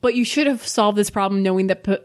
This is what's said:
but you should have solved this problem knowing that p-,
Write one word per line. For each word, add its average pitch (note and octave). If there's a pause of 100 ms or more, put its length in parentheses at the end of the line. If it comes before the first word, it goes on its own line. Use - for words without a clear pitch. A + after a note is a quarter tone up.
but A#3+
you B3
should D4
have B3+
solved G#3
this G#3
problem G3
knowing F#3+
that F#3
p-, G3